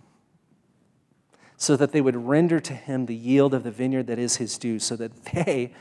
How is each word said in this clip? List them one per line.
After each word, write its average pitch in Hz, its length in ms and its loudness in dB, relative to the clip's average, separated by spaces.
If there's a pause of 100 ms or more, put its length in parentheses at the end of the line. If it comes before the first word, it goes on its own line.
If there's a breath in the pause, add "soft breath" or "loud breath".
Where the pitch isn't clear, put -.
(1600 soft breath)
So 147 200 2
that 139 160 2
they 156 80 2
would 131 160 2
render 151 420 4
to 139 140 -6
him 131 340 -4
the 117 80 -8
yield 131 400 4
of 123 80 -2
the 117 80 -6
vineyard 127 380 -2
that 117 100 -4
is 120 200 -2
his 117 200 -6
due, 113 220 -4
so 120 160 -4
that 113 300 -12
they 135 540 -2